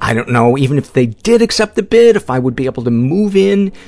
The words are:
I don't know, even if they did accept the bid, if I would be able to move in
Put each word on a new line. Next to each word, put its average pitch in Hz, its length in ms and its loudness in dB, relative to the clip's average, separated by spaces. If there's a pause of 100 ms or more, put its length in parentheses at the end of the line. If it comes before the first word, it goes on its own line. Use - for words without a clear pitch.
I 117 100 -2
don't 113 160 -4
know, 120 300 2
even 139 180 0
if - 160 -4
they 127 140 2
did 220 340 0
accept 220 360 -2
the 226 60 -2
bid, 233 320 4
if - 140 -4
I 127 100 -2
would 127 160 -2
be 131 120 -6
able 127 180 -8
to 123 60 -2
move 170 440 0
in 196 380 2 (160)